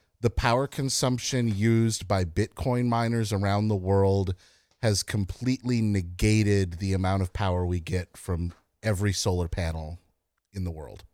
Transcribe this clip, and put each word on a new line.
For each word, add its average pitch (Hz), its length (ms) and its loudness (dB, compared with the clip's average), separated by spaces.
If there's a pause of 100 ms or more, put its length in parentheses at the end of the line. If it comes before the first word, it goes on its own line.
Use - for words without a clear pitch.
(200)
the 117 100 2
power 127 380 2
consumption 127 800 -2
used 113 580 2
by 95 180 0
Bitcoin 123 600 -2
miners 117 460 0
around 101 340 2
the 107 80 2
world 98 600 2 (440)
has 107 220 0
completely 120 800 -2
negated 101 960 2
the 95 140 -2
amount 95 300 2
of 90 100 -4
power 90 340 -2
we 90 140 -2
get 90 360 -6
from 85 360 -4 (280)
every 104 320 0
solar 87 360 0
panel 80 500 -6 (540)
in 98 100 -6
the 87 80 -4
world. 73 320 -14 (120)